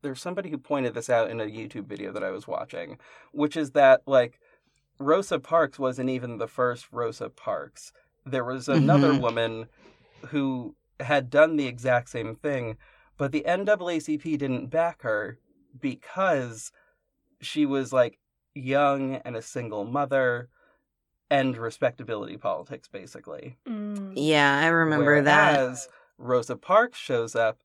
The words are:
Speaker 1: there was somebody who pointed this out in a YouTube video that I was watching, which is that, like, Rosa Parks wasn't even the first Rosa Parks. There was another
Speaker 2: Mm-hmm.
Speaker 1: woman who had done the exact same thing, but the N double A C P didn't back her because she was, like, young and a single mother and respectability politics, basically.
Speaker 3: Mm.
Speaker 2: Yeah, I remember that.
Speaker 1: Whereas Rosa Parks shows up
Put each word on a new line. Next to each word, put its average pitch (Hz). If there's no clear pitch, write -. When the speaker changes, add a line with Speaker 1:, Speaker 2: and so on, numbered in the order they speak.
Speaker 1:
there 143
was 127
somebody 180
who 147
pointed 127
this 117
out 117
in 113
a 110
YouTube 107
video 98
that 98
I 95
was 101
watching, -
which 147
is 151
that, 135
like, 127
Rosa 160
Parks 143
wasn't 131
even 120
the 113
first 123
Rosa 117
Parks. -
There 131
was 127
another 143
Speaker 2:
Mm-hmm. 131
Speaker 1:
woman 113
who 135
had 131
done 156
the 139
exact 120
same 113
thing, 123
but 139
the 143
N 180
double 190
A 165
C 151
P 156
didn't 131
back 165
her 107
because 131
she -
was, 135
like, 123
young 135
and 123
a 113
single 107
mother 127
and 131
respectability 113
politics, -
basically. -
Speaker 3:
Mm. 208
Speaker 2:
Yeah, 143
I 160
remember 151
that. 147
Speaker 1:
Whereas 127
Rosa 123
Parks 226
shows 117
up 113